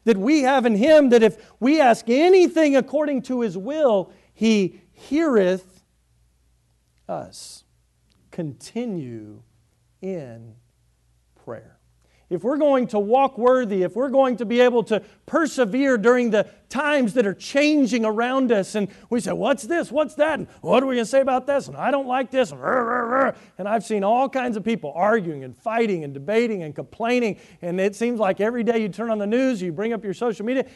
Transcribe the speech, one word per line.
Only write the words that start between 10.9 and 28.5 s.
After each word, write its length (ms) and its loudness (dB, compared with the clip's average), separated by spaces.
prayer. 440 -18
If 120 -6
we're 140 -2
going 320 2
to 100 -2
walk 400 2
worthy, 440 2
if 120 -4
we're 140 -2
going 300 2
to 80 -6
be 140 0
able 240 4
to 160 -2
persevere 720 0
during 320 2
the 180 0
times 460 0
that 120 2
are 80 -2
changing 680 0
around 460 0
us, 240 0
and 140 -2
we 120 -2
say, 100 -8
"What's 340 -2
this? 280 -4
What's 220 -2
that? 260 -2
And 80 -10
what 200 2
are 40 -2
we 100 -2
gonna 80 -2
say 160 2
about 260 0
this? 220 -2
And 80 -16
I 160 -2
don't 160 -4
like 220 -4
this." 200 0
And, 100 -16
rah, 200 0
rah, 200 -2
rah. 320 0
And 100 -8
I've 160 -2
seen 180 -2
all 260 2
kinds 280 -4
of 80 -8
people 320 -4
arguing 480 -2
and 120 -16
fighting 460 -2
and 100 -10
debating 520 -2
and 100 -12
complaining. 640 -4
And 160 -4
it 160 0
seems 240 -4
like 220 0
every 240 -2